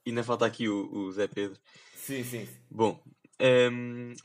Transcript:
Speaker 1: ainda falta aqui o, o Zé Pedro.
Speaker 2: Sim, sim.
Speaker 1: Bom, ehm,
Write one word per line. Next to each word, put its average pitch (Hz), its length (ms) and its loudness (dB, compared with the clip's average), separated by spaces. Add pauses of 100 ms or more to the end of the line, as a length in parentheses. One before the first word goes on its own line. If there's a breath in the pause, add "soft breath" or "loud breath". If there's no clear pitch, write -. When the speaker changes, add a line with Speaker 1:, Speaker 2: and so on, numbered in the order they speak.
Speaker 1:
ainda 117 160 -2
falta 117 240 2
aqui 110 220 -2
o, 101 260 -2
o 95 160 -6
Zé 98 160 -2
Pedro. 101 320 -6 (380 loud breath)
Speaker 2:
Sim, 135 260 -8
sim. 120 260 -8 (220)
Speaker 1:
Bom, 107 320 0 (380)
ehm, 123 720 2 (100)